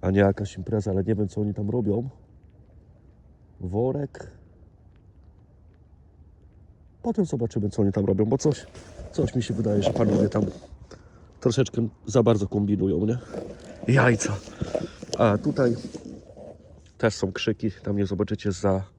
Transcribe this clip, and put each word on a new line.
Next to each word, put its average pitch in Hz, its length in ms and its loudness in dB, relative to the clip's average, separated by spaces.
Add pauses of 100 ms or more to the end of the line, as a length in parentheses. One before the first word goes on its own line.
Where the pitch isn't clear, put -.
a 95 100 0
nie 98 80 4
jakaś 98 380 2
impreza, 101 340 -2
ale 95 120 0
nie 110 120 0
wiem, 101 120 -2
co 107 140 -6
oni 104 120 -2
tam 101 160 -4
robią. 113 400 -2 (1500)
Worek. 127 720 -4 (2750)
Potem 208 200 2
zobaczymy, 113 440 -2
co 110 120 -2
oni 101 100 4
tam 101 140 2
robią, 98 200 4
bo 120 120 2
coś, - 280 0 (460)
coś 131 240 -2
mi 120 80 0
się 110 100 -4
wydaje, 104 300 2
że - 100 2
panowie 104 360 2
tam 107 140 0 (960)
troszeczkę 117 480 0 (180)
za 117 180 4
bardzo 104 240 4
kombinują, 98 580 0
nie? 117 120 0 (720)
Jajca. 120 500 4 (800)
A 107 200 4
tutaj 123 380 2 (1200)
też 113 180 0
są 95 160 -2
krzyki, 107 400 -2 (120)
tam 101 140 -2
nie 101 80 2
zobaczycie 101 460 -2
za 95 320 0 (160)